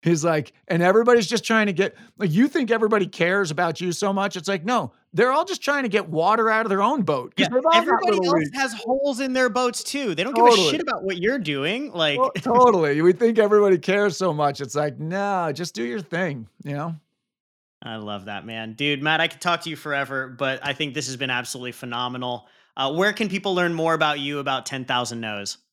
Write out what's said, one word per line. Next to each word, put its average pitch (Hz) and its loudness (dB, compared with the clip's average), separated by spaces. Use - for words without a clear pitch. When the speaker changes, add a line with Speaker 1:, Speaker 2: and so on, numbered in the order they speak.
Speaker 1:
He's 165 0
like, 160 0
"And 170 0
everybody's 226 6
just 220 -2
trying 220 2
to 202 -2
get," 180 -2
like, 196 0
you 214 4
think 269 0
everybody 214 2
cares 180 0
about 165 -2
you 180 -2
so 196 -2
much. 196 -2
It's 175 -10
like, 190 -4
no, 208 -2
they're 240 2
all 311 2
just 381 -6
trying 285 -2
to 247 -2
get 196 -2
water 196 2
out 220 2
of 208 -2
their 196 2
own 254 2
boat, 143 -4
'cause 190 2
Speaker 2:
Yeah, - -2
Speaker 1:
they've 262 2
all 330 4
got 339 6
Speaker 2:
everybody 349 0
Speaker 1:
little 190 2
Speaker 2:
else 302 2
Speaker 1:
leaks. 240 -8
Speaker 2:
has 262 -2
holes 254 -2
in 262 -2
their 254 2
boats 240 -2
too. 269 -4
They 156 -2
don't 254 -4
give 226 6
a 240 12
Speaker 1:
Totally. 185 6
Speaker 2:
shit 311 -2
about 240 -4
what 190 -4
you're 226 0
doing, 175 -2
like 156 2
Speaker 1:
To-, 175 -6
Speaker 2:
<laughs> - -16
Speaker 1:
totally. 208 4
We 180 6
think 226 2
everybody 208 6
cares 202 0
so 185 -2
much. 143 -2
It's 139 -8
like, 147 -4
"No, 180 -4
just 160 -8
do 220 -8
your 240 -6
thing," 156 -6
you 143 -8
know? 160 -8
Speaker 2:
I 113 -12
love 104 -10
that, 101 -12
man. 113 -10
Dude, 139 -2
Matt, 160 2
I 165 0
could - -12
talk 170 -2
to 170 -10
you 151 -10
forever, 139 -6
but 131 -6
I 143 -4
think 143 -6
this 135 -6
has 127 -10
been 131 -6
absolutely 123 -6
phenomenal. 123 -8
Uh, 135 -2
where 190 2
can 208 -4
people 190 -4
learn 175 2
more 165 0
about 151 0
you, 143 -4
about 135 -4
Ten 131 -8
Thousand 120 -2
No's? 104 -8